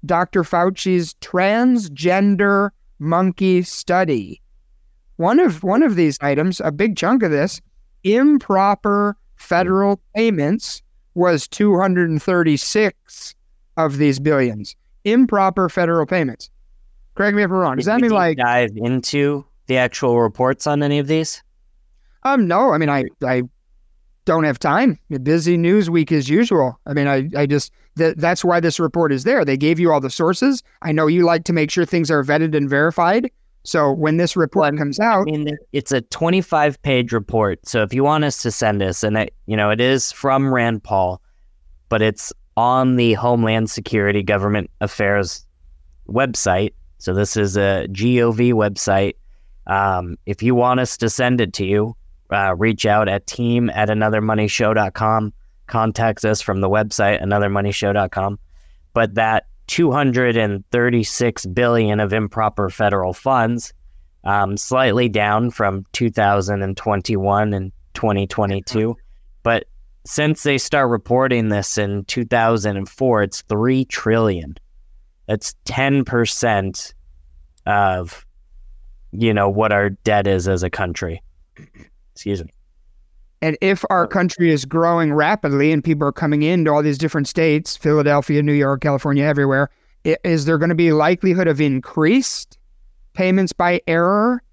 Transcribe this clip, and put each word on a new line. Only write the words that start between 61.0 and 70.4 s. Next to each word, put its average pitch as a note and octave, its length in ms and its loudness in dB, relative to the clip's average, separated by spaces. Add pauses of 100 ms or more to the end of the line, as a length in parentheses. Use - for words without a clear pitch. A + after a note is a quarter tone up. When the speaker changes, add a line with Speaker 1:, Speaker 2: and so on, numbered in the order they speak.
Speaker 2:
billion A2 560 0
of G2 120 0
improper G#2+ 580 -2
federal G2 420 0
funds, A#2+ 600 -2 (520)
um, G2 320 -2
slightly B2 520 0
down G#2+ 420 0
from G2 420 -2
two A#2+ 160 -2
thousand G2+ 540 0
and G2 140 -4
twenty-one G2+ 760 -2
and F#2+ 200 -6 (200)
twenty G2+ 340 -2
twenty-two. G#2 720 -4 (460)
But A#2 220 0 (420)
since D3+ 380 -2